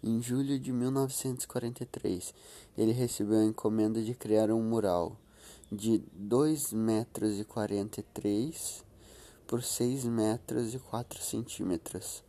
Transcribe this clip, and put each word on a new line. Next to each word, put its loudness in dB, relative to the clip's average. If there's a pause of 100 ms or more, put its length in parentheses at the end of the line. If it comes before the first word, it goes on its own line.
em 2
julho 0
de -4
mil 2
novecentos 0
e -10
quarenta -4
e -6
três. -4 (440)
Ele 4
recebeu 2
a 6
encomenda 2
de -2
criar 4
um 2
mural 0 (520)
de 2 (120)
dois 0
metros 0
e -4
quarenta -4
e -10
três -4 (600)
por -2
seis -2
metros 0
e -8
quatro -8
centímetros -6